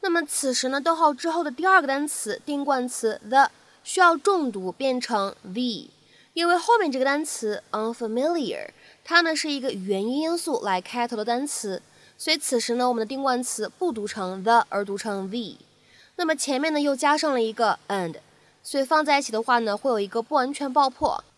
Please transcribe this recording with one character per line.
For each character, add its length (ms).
那 100
么 140
此 300
时 140
呢， 120
逗 140
号 180
之 180
后 120
的 80
第 160
二 140
个 60
单 200
词， 400
定 180
冠 240
词 400
the 220
需 180
要 160
重 360
读， 180
变 300
成 420
the， 480
因 140
为 100
后 220
面 120
这 80
个 60
单 200
词 380
unfamiliar， 1000
它 180
呢 120
是 160
一 100
个 120
元 340
音 140
因 180
素 240
来 180
开 280
头 80
的 80
单 220
词， 360
所 160
以 60
此 220
时 160
呢， 120
我 60
们 60
的 60
定 160
冠 200
词 260
不 120
读 160
成 380
the， 240
而 160
读 120
成 340
the。 260
那 80
么 120
前 240
面 120
呢 80
又 140
加 240
上 140
了 100
一 100
个 260
and， 280
所 180
以 40
放 200
在 140
一 40
起 100
的 100
话 160
呢， 180
会 140
有 80
一 80
个 160
不 120
完 180
全 200
爆 160
破。 340